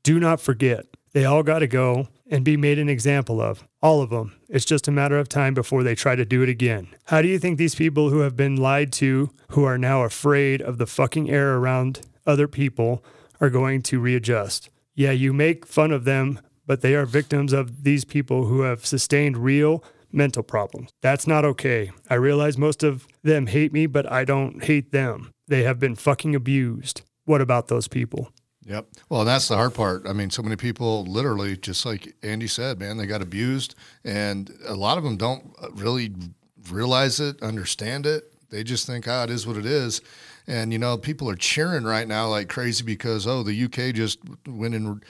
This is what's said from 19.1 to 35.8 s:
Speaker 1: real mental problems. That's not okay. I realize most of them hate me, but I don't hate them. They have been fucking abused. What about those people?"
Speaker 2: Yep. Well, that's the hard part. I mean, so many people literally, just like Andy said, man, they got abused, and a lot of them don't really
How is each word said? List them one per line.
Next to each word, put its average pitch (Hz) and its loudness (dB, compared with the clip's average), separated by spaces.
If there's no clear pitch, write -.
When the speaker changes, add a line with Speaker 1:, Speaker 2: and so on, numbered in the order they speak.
Speaker 1:
real 147 2
mental 143 0
problems. - -6
That's 135 2
not 151 2
okay. 120 0
I 131 2
realize 143 2
most 151 0
of 139 0
them 151 2
hate 147 2
me, 156 2
but 139 0
I 127 0
don't 135 -2
hate 147 0
them. 127 -2
They 131 2
have 123 0
been 123 0
fucking 147 0
abused. 131 -2
What 147 4
about 123 0
those 120 -2
people?" - -6
Speaker 2:
Yep. 107 -10
Well, 117 0
that's 131 2
the 113 0
hard 113 2
part. 95 -2
I 98 -4
mean, 101 -4
so 117 -6
many 107 -4
people 110 -4
literally, 101 -4
just 95 -6
like 107 -10
Andy 110 -6
said, 120 -6
man, 101 -10
they 104 -6
got 101 -4
abused, 120 -4
and 101 -4
a 107 -8
lot 104 0
of 165 -6
them 120 -4
don't 120 -4
really 110 -4